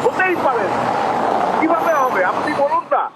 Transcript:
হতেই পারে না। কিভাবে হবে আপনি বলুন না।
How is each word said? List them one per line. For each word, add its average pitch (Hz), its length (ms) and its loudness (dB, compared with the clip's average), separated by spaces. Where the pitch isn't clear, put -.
হতেই 359 320 2
পারে 247 280 0
না। - 180 -2
কিভাবে 330 340 2
হবে 254 300 0
আপনি 233 340 -2
বলুন 294 340 2
না। 185 240 -2